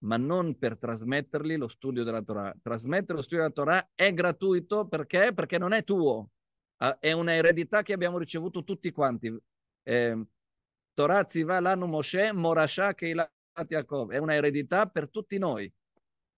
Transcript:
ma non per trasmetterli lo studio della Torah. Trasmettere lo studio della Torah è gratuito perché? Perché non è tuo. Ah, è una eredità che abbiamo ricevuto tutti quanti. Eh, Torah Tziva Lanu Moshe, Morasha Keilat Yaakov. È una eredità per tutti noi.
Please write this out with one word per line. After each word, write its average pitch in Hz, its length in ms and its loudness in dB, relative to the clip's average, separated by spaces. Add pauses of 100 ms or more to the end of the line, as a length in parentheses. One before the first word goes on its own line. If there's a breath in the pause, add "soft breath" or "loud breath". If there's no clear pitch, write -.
ma 110 120 0
non 156 420 0
per 113 200 -2
trasmetterli 139 800 -4
lo 127 120 -2
studio 123 360 -4
della 113 180 -4
Torah. 101 400 -6
Trasmettere 135 520 -2
lo 147 80 -4
studio 170 200 -2
della 151 100 0
Torah 160 420 0
è 190 180 4
gratuito 180 720 0
perché? 185 480 2
Perché 165 240 -2
non 185 140 -2
è 220 100 2
tuo. 135 480 2 (460)
Ah, 131 240 0
è 156 120 2
una 170 220 0
eredità 170 480 4
che 202 100 -4
abbiamo 175 260 -2
ricevuto 170 440 -6
tutti 185 300 -6
quanti. 120 440 -2 (460)
Eh, 113 440 0 (640)
Torah 175 320 2
Tziva 170 340 0
Lanu 180 280 0
Moshe, 175 460 0
Morasha 165 600 2
Keilat 165 360 -2 (380)
Yaakov. 139 440 -4
È 127 60 -2
una 156 160 0
eredità 147 520 2
per 151 240 -4
tutti 208 280 -6
noi. 117 320 -2 (680)